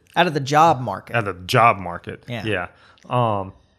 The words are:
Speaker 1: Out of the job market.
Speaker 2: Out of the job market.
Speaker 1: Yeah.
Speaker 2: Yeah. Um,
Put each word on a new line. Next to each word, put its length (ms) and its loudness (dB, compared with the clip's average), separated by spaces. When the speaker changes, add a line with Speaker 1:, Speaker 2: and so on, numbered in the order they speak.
Speaker 1:
Out 100 4
of 80 -2
the 60 -4
job 400 4
market. 360 -8
Speaker 2:
Out 120 -2
of 120 -6
the 60 -16
job 320 4
market. 500 -12
Speaker 1:
Yeah. 160 -10
Speaker 2:
Yeah. 240 -4
Um, 440 -2